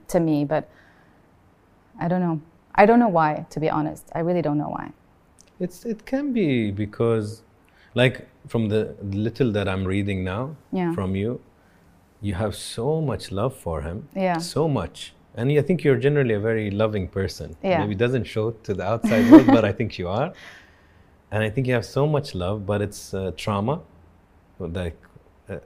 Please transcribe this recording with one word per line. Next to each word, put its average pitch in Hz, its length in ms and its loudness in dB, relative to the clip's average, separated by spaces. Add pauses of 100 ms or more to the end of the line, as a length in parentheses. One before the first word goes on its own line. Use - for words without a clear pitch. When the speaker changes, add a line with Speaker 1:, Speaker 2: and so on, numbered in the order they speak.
Speaker 1:
to 180 100 2
me, 156 260 2
but 151 240 -2 (1300)
I 175 80 -4
don't 180 140 0
know. 165 200 -2 (340)
I 202 100 8
don't 233 140 6
know 240 80 4
why, 160 440 2
to - 80 -6
be 156 100 0
honest. 151 440 -4
I 165 60 -6
really 175 220 0
don't 147 160 0
know 147 120 -2
why. - 220 -10 (680)
Speaker 2:
It's, 180 260 -8
it 220 200 -8
can 269 280 -2
be 123 380 2
because, 107 720 -2 (540)
like, 123 320 2 (200)
from 113 200 0
the 107 340 0
little 107 520 -2
that 101 160 0
I'm 95 160 -2
reading 98 380 -2
now 120 320 -6 (180)
Speaker 1:
Yeah. 180 200 -2
Speaker 2:
from 95 220 -2
you, 110 240 -2 (840)
you 101 120 -4
have 101 220 -2
so 147 460 -4
much 120 300 -6
love 110 240 -2
for 78 260 -6
him. 87 340 -10
Speaker 1:
Yeah. 185 220 -2
Speaker 2:
So 165 300 -2
much. 113 460 -6 (220)
And 120 160 0
I 147 100 4
think 170 220 0
you're 139 140 4
generally 135 360 2
a 101 60 0
very 110 320 -2
loving 104 360 0
person. 82 560 -6
Speaker 1:
Yeah. 180 160 2
Speaker 2:
Maybe 104 140 -2
it 95 40 -6
doesn't 120 280 0
show 110 260 -4
to - 220 -6
the 90 100 -4
outside 117 480 4
world, 285 160 12
but 113 180 6
I 101 60 2
think 107 260 -4
you 90 120 -4
are. 135 240 -2 (1000)
And 107 120 0
I 107 60 0
think 123 180 -2
you 127 60 2
have 120 120 0
so 139 220 0
much 143 280 -2
love, 95 300 -4
but 104 160 0
it's, - 320 -8
uh, 95 240 -4
trauma. 110 440 -2 (800)
Like, 85 380 -6 (520)
uh, 95 160 -10